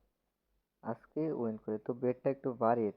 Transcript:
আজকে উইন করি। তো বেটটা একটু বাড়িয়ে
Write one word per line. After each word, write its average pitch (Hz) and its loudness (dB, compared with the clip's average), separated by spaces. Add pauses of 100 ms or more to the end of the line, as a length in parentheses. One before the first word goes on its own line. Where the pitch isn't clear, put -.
(800)
আজকে 151 -6
উইন 113 -4
করি। 107 -4
তো 117 -4
বেটটা 127 0
একটু 135 -2
বাড়িয়ে 117 4